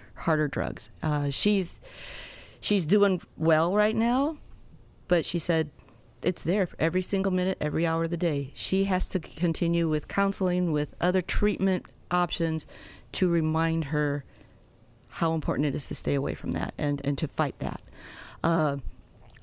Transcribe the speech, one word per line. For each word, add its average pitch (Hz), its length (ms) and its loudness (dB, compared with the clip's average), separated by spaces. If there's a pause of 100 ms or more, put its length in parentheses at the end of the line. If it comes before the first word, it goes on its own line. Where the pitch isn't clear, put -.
(160)
harder 151 320 2
drugs. - 420 -4 (140)
Uh, 147 260 0
she's, 190 520 0 (800)
she's 190 240 2
doing 196 360 4 (140)
well 160 380 4
right 208 240 2
now, 262 400 2 (720)
but 175 160 2
she - 120 -4
said 160 320 0 (520)
it's - 200 0
there 190 280 0 (100)
every 165 220 2
single 190 320 -2
minute, 185 260 0
every 160 260 0
hour 165 200 0
of 165 60 -6
the 170 60 0
day. 147 380 -2
She 190 300 0
has 185 240 0
to 180 100 -2
continue 170 680 0
with 151 180 -2
counseling, 180 640 0
with 147 300 -2
other 180 200 2
treatment 190 640 2 (240)
options 170 560 0 (460)
to - 160 2
remind 160 580 2
her 143 380 -2 (840)
how 165 240 0
important 151 320 0
it 143 100 0
is 147 120 -6
to - 80 -6
stay - 180 -2
away 139 200 0
from - 180 -6
that - 260 -4
and, 143 280 -2
and 139 120 0
to 160 100 -2
fight - 320 -4
that. - 220 -6 (600)
Uh, 156 340 2 (640)